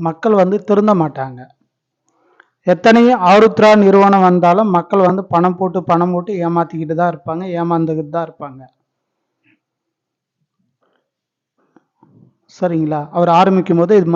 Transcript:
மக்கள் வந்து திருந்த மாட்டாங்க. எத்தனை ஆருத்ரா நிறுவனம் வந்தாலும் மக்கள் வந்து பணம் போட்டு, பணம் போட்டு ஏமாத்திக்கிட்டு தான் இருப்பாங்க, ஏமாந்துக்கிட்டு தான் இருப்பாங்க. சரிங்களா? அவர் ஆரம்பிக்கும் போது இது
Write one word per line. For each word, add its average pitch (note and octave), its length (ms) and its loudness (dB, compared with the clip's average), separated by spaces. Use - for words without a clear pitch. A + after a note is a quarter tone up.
மக்கள் G#3 340 -2
வந்து F#3+ 180 0
திருந்த G#3 340 0
மாட்டாங்க. C3 380 -8
எத்தனை A3+ 360 4
ஆருத்ரா G#3+ 400 4
நிறுவனம் G3 440 4
வந்தாலும் F3+ 480 2
மக்கள் F#3 320 0
வந்து F#3 160 -4
பணம் F3 260 0
போட்டு, F#3 180 -4
பணம் F3 240 0
போட்டு F3 180 -6
ஏமாத்திக்கிட்டு E3 560 -6
தான் F3 120 -2
இருப்பாங்க, E3 300 -10
ஏமாந்துக்கிட்டு D#3+ 560 -4
தான் E3 120 -8
இருப்பாங்க. C3+ 340 -18
சரிங்களா? D#3+ 460 -4
அவர் E3+ 220 2
ஆரம்பிக்கும் F#3 420 0
போது G3 200 2
இது E3+ 140 -4